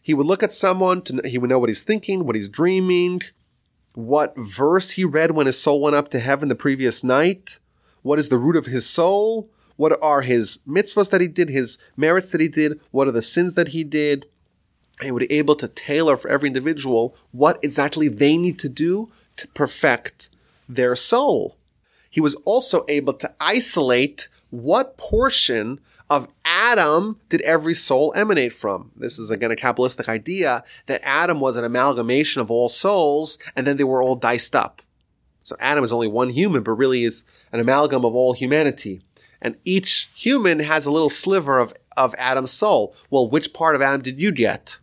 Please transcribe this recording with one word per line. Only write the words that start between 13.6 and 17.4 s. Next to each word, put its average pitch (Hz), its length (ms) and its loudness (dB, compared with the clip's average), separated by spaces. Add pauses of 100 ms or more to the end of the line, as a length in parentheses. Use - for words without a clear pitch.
he 156 140 -6
did. 147 440 -2 (760)
He 139 80 -8
would 120 180 -2
be - 40 -6
able 147 240 2
to 139 120 -8
tailor 147 480 0
for - 140 -10
every 143 160 0
individual 131 680 -2 (160)
what 147 320 2